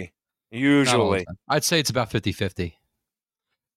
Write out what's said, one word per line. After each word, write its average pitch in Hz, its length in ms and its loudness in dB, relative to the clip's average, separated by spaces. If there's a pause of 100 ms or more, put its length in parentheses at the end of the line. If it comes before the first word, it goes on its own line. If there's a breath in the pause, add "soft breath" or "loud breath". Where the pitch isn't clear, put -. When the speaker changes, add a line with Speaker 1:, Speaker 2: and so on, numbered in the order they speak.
(520)
Speaker 1:
the 113 60 -12
Speaker 2:
Usually. 120 680 2
Speaker 1:
time. 87 120 -14 (100)
I'd - 160 0
say 165 160 0
it's 147 100 -2
about 117 220 -2
fifty 104 200 -2
fifty. 90 460 -6 (1000)